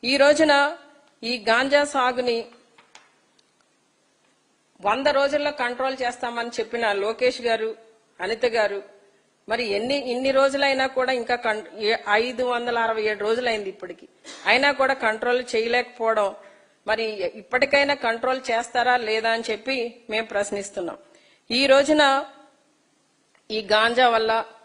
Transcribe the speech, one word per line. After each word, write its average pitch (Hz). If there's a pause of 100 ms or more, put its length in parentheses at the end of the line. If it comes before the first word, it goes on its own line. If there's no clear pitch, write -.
ఈ 262
రోజున 294 (480)
ఈ 233
గాంజా 269
సాగుని 247 (2250)
వంద 226
రోజుల్లో 285
కంట్రోల్ 262
చేస్తామని 240
చెప్పిన 233
లోకేష్ 226
గారు, 220 (440)
అనిత 220
గారు, 208 (680)
మరి 233
ఎన్ని, 240
ఇన్ని 262
రోజులైనా 269
కూడా 254
ఇంకా 240
కన్-, 214
ఏ-, 220 (120)
ఐదు 233
వందల 240
అరవై 226
ఏడు 208
రోజులైంది 220
ఇప్పటికి, 180 (380)
అయినా 262
కూడా 269
కంట్రోల్ 247 (120)
చేయలేకపోవడం, 226 (520)
మరి 220 (340)
ఇప్పటికైనా 277
కంట్రోల్ 262 (100)
చేస్తారా 240
లేదా 220
అని 226
చెప్పి 233
మేము 220
ప్రశ్నిస్తున్నాం. 202 (520)
ఈ 254
రోజున 277 (1300)
ఈ 214
గాంజా 233
వల్ల 226 (200)